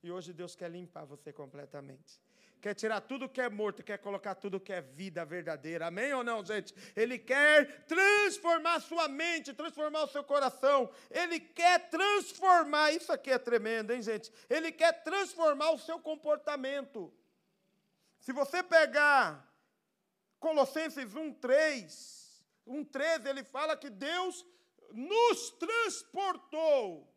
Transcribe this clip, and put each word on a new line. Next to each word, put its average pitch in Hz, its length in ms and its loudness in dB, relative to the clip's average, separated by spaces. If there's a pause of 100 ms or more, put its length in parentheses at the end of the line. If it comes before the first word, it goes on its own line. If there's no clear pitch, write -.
E 170 80 -14
hoje 180 220 -12
Deus 170 240 -14
quer 175 140 -12
limpar 170 340 -16
você 143 280 -18
completamente. 139 880 -18 (400)
Quer 202 140 -6
tirar 220 260 -4
tudo 262 280 -8
que 262 120 -8
é 247 80 0
morto, 208 360 -6
quer 202 140 -8
colocar 202 380 -8
tudo 190 240 -8
que 190 120 -12
é 180 80 -6
vida 160 440 -10
verdadeira. 160 640 -8
Amém 214 260 -4
ou 254 120 -4
não, 226 200 -4
gente? 202 300 -8 (220)
Ele 233 220 0
quer 294 680 4
transformar 339 960 4
sua 320 280 -2
mente, 311 440 -4
transformar 302 520 -4
o - 40 -6
seu 285 140 -6
coração. 269 680 2 (200)
Ele 339 280 -2
quer 349 500 2
transformar, 339 1040 4
isso 330 200 -2
aqui 269 180 -4
é 254 80 2
tremendo, 226 540 -2
hein, 247 100 -4
gente? 214 300 -8 (160)
Ele 320 220 -2
quer 320 340 2
transformar 320 680 0
o 302 80 0
seu - 220 -8
comportamento. 285 1120 -4 (1080)
Se - 140 -10
você 285 300 -2
pegar 285 840 4 (920)
Colossenses 285 760 -2
um 311 180 -8
três, 262 1120 -2 (200)
um 262 200 -10
treze, 277 440 -2
ele 277 140 -6
fala 294 340 -4
que 285 140 -16
Deus 320 560 -6 (460)
nos 392 580 2
transportou 320 1700 -2